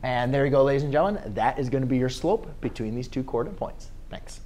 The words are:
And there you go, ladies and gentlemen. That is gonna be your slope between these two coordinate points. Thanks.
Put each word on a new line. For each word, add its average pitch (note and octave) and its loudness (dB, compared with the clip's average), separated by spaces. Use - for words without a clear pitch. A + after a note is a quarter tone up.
And B2 2
there C#3 4
you C3+ 2
go, C3+ 8
ladies C#3 4
and C#3+ -2
gentlemen. D#3+ 0
That A2+ 2
is C3 0
gonna C3 2
be C3 2
your B2+ 2
slope E3 -2
between A2+ -4
these B2+ -6
two C3 -4
coordinate A2+ -4
points. - -8
Thanks. - -14